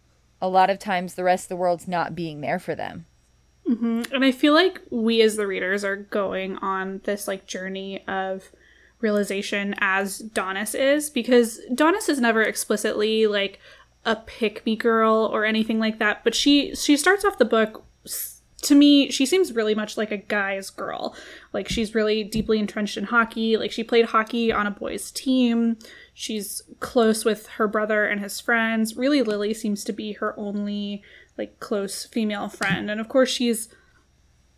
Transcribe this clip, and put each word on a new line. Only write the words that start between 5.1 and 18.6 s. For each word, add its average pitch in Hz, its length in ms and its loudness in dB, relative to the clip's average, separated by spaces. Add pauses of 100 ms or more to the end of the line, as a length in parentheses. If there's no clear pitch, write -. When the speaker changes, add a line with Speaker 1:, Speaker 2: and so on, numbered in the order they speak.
Speaker 2:
as 214 140 4
the 208 100 -2
readers 190 380 -2
are 196 100 -2
going 190 600 -4
on 190 480 -6
this, 202 240 -6
like, 196 180 -8
journey 190 600 -10
of 190 420 -6 (500)
realization 202 800 -2
as 196 420 0
Donis 202 580 -6
is, 285 320 2
because 240 500 2 (100)
Donis 320 380 2
is 285 120 2
never 226 220 4
explicitly, 214 840 0
like, 196 320 -2 (440)
a 226 120 0
pick-me 220 580 -4
girl 220 580 2
or 214 120 0
anything 220 340 0
like 220 220 -2
that, 214 240 0
but 226 100 2
she, 285 400 4
she - 220 2
starts 381 280 4
off 392 140 0
the 240 60 6
book, 220 400 0 (200)
s-, - 360 -10 (220)